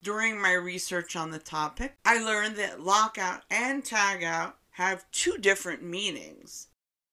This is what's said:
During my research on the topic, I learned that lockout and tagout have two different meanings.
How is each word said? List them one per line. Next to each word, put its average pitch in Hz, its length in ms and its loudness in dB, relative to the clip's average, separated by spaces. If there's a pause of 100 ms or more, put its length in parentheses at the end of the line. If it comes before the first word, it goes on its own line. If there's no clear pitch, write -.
During 214 360 -2
my 185 140 4
research 180 640 -2
on 160 140 -2
the 160 80 -8
topic, 156 560 -4 (100)
I 226 180 6
learned 214 340 -2
that 190 260 -4
lockout 202 580 2 (100)
and 254 320 0
tagout 180 680 0 (200)
have 185 400 -2
two 359 260 0
different 196 440 2
meanings. 170 840 -8 (460)